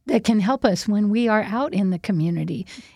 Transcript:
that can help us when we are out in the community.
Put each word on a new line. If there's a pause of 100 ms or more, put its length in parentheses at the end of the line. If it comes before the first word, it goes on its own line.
that
can
help
us
when
we
are
out
in
the
community. (280)